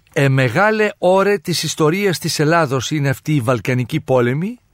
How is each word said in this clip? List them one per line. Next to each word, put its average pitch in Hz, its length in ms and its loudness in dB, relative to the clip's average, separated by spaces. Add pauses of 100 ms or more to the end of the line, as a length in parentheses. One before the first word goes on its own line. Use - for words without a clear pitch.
(120)
«Ε 139 160 2
μεγάλε 180 600 2 (100)
ώρε 190 400 2
της 165 240 -4
ιστορίας 160 560 0
της - 200 -6
Ελλάδος 147 520 0
είναι 143 180 -2
αυτή 147 260 -2
η 143 60 2
Βαλκανική 123 600 -2
πόλεμη 135 580 0 (140)